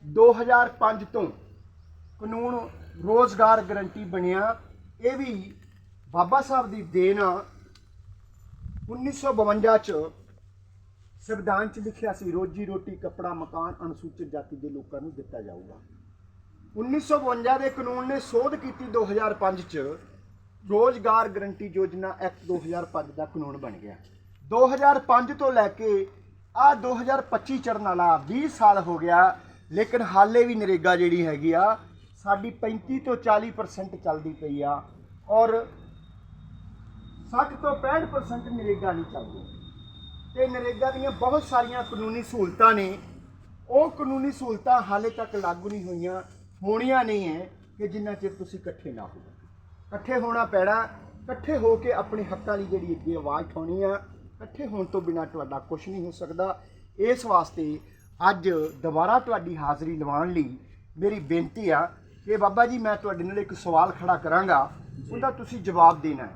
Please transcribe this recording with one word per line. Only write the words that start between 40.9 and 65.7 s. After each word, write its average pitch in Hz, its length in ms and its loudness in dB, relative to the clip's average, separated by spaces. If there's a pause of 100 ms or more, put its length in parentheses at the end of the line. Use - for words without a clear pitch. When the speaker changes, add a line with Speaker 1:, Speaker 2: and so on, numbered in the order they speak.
Speaker 1:
ਦੀਆਂ 262 200 -4
ਬਹੁਤ 254 320 2
ਸਾਰੀਆਂ 247 400 0
ਕਾਨੂੰਨੀ 226 400 -6
ਸਹੂਲਤਾਂ 220 500 4
ਨੇ, 196 240 -2 (720)
ਉਹ 320 200 6
ਕਾਨੂੰਨੀ 269 420 -4
ਸਹੂਲਤਾਂ 240 500 2
ਹਾਲੇ 202 280 -2
ਤੱਕ 226 260 -8
ਲਾਗੂ 180 340 -4
ਨਹੀਂ 202 140 -8
ਹੋਈਆਂ, 180 380 -6 (420)
ਹੋਣੀਆਂ 240 420 2
ਨਹੀਂ 208 220 -2
ਹੈ 175 220 -6 (280)
ਕਿ 208 100 -6
ਜਿੰਨਾ 208 260 -8
ਚਿਰ 196 200 -8
ਤੁਸੀਂ 185 260 -14
ਇਕੱਠੇ 160 320 -14
ਨਾ 113 120 -14
ਹੋਵੋ। - 280 -20 (560)
ਇਕੱਠੇ 240 320 -4
ਹੋਣਾ 233 260 -2
ਪੈਣਾ, 208 420 2 (360)
ਇਕੱਠੇ 262 340 -4
ਹੋ 226 180 4
ਕੇ 233 180 -2
ਆਪਣੇ 208 300 -4
ਹੱਕਾਂ 196 340 -6
ਲਈ 196 80 -4
ਜਿਹੜੀ 175 300 -4
ਅੱਗੇ 165 200 -6
ਆਵਾਜ਼ 151 300 -4
ਉਠਾਉਣੀ 165 380 -6
ਆ। 196 100 0 (420)
ਇਕੱਠੇ 254 320 -12
ਹੋਣ 202 180 -4
ਤੋਂ 185 160 -4
ਬਿਨਾਂ 165 240 -4
ਤੁਹਾਡਾ 139 340 -8
ਕੁਛ 156 280 -10
ਨਹੀਂ 190 180 -8
ਹੋ 175 60 -10
ਸਕਦਾ। 175 520 -6 (340)
ਇਸ 240 280 0
ਵਾਸਤੇ 165 540 0 (400)
ਅੱਜ 185 300 4 (320)
ਦੁਬਾਰਾ 165 380 2
ਤੁਹਾਡੀ 185 380 -4
ਹਾਜ਼ਰੀ 151 400 -4
ਲਵਾਉਣ 151 340 -2
ਲਈ 135 260 -2 (400)
ਮੇਰੀ 202 220 -2
ਬੇਨਤੀ 170 500 -2
ਆ 156 160 4 (400)
ਕਿ 208 120 0
ਬਾਬਾ 202 280 4
ਜੀ 247 120 -4
ਮੈਂ 214 180 -2
ਤੁਹਾਡੇ 196 280 -6
ਨਾਲ 196 160 -4
ਇੱਕ 196 140 -6
ਸਵਾਲ 175 380 2
ਖੜਾ 180 260 0
ਕਰਾਂਗਾ, 165 540 2 (240)
Speaker 2:
ਜੀ। - 160 -14
Speaker 1:
ਉਹਦਾ 240 200 -2
ਤੁਸੀਂ 240 300 -12
ਜਵਾਬ 170 400 6